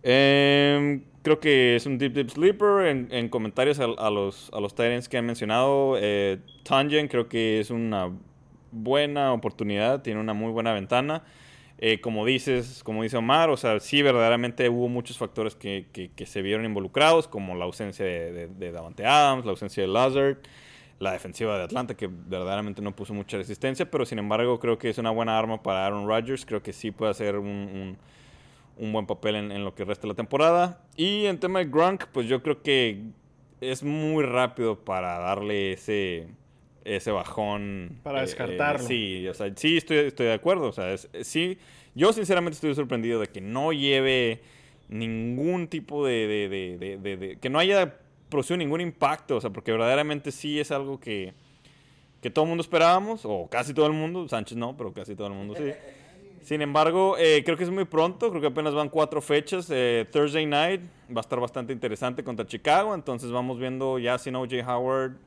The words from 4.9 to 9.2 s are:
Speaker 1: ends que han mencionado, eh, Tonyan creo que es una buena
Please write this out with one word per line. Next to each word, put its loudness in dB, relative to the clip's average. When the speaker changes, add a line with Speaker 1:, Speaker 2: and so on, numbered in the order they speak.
Speaker 1:
ends -4
que -2
han 0
mencionado, 2
eh, 2
Tonyan 2
creo 0
que 2
es -4
una -2
buena 0